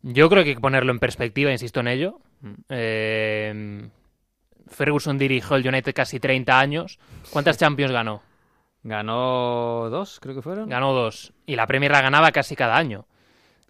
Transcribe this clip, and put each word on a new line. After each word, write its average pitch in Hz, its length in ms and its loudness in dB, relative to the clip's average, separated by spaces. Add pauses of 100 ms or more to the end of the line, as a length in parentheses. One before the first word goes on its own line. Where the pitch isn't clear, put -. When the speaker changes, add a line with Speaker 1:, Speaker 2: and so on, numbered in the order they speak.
Speaker 1:
Yo 139 280 4
creo 196 140 8
que 147 60 2
hay 135 60 -2
que 117 60 -10
ponerlo 131 300 2
en 120 80 -2
perspectiva, 131 520 -2
insisto 123 300 -4
en 120 60 -2
ello. 143 320 -4 (220)
Speaker 2:
Hmm. 104 120 -16 (160)
Speaker 1:
Eh, 107 1200 -4 (800)
Ferguson 143 500 -2
dirigió 135 380 0
el 131 120 0
United 131 260 -2
casi 131 260 -4
treinta 131 400 2
años. 147 400 -2 (300)
¿Cuántas 151 280 0
Speaker 2:
Sí. - 40 0
Speaker 1:
Champions 143 300 2
ganó? 113 300 -4 (640)
Speaker 2:
Ganó 120 1040 -2
dos, 180 300 -8
creo 135 160 -14
que 135 60 -10
fueron. 190 280 -10
Speaker 1:
Ganó 131 240 0
dos. 120 400 -4 (120)
Y 139 100 -6
la 113 120 0
Premier 139 240 2
la 143 100 8
ganaba 147 300 6
casi 143 240 -2
cada 117 220 0
año. 120 300 -2 (640)